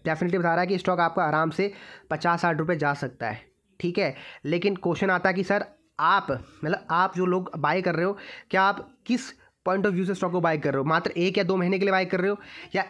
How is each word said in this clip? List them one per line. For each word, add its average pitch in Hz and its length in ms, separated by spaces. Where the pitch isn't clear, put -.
definitely 175 360
बता 170 100
रहा 170 120
है 180 60
कि 185 100
स्टॉक 180 220
आपका 170 240
आराम 156 260
से 196 220
पचास 165 320
साठ 165 160
रुपये 160 200
जा 143 160
सकता 127 360
है, 117 120
ठीक 170 180
है। 165 180
लेकिन 175 300
क्वेश्चन 180 340
आता 185 200
है 185 60
कि 190 80
सर 202 220
आप, 175 320
मतलब - 600
आप 180 240
जो 180 100
लोग 180 320
बाय 151 240
कर 180 140
रहे 170 100
हो, 202 120
क्या 185 100
आप 196 260
किस 247 260
point 190 200
of 208 80
view 180 140
से 196 80
स्टॉक 180 160
को 180 100
बाय 165 160
कर 139 160
रहे 135 40
हो, 135 60
मात्र 160 280
एक 180 260
या 202 60
दो 190 140
महीने 180 220
के 196 60
लिए 196 60
बाय 185 140
कर 185 160
रहे 190 80
हो 202 80
या 190 140